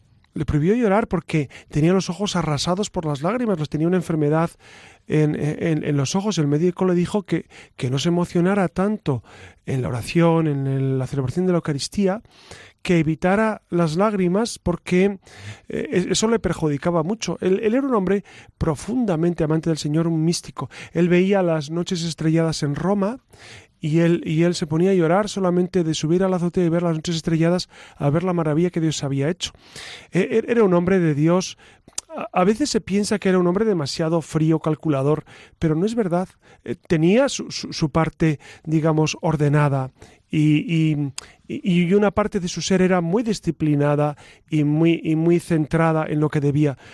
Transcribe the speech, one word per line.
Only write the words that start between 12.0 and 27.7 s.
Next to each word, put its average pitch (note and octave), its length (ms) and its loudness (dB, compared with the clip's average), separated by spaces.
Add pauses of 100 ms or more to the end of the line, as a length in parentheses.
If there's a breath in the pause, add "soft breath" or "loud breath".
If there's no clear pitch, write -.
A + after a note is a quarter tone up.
que F3 180 2
evitara F#3 720 0
las E3+ 260 0
lágrimas G3 640 0
porque, F#3 600 0 (500 loud breath)
eh, - 220 -6
e-, F#3 200 0
eso G3+ 160 0
le A3+ 120 2
perjudicaba E3 640 -2
mucho. F3 380 -4
Él, F#3 240 0
él G#3+ 100 2
era C#4 140 0
un B3+ 80 0
hombre G3 300 0 (320 loud breath)
profundamente F3 880 -2
amante D#3 240 0
del D#3+ 80 0
Señor, D#3 280 0
un D#3+ 200 0
místico. - 440 -4 (220 loud breath)
Él E3+ 160 2
veía F#3+ 360 4
las D#3+ 280 -2
noches E3+ 320 -4
estrelladas D#3+ 580 0
en C#3+ 140 -2
Roma G3 440 -2 (600 loud breath)
Y D#3+ 180 0
él, E3+ 260 2
y E3 180 2
él F3 120 2
se F3 100 -6
ponía D#3+ 260 2
a - 40 2
llorar F3+ 340 2
solamente F3+ 540 0
de D#3+ 100 -2
subir E3 300 0
a F#3+ 60 2
la F#3 80 0
azotea F3 280 0
y E3+ 40 2
ver E3+ 120 0
las E3+ 140 0
noches D#3+ 220 -4
estrelladas, E3 520 0 (280 loud breath)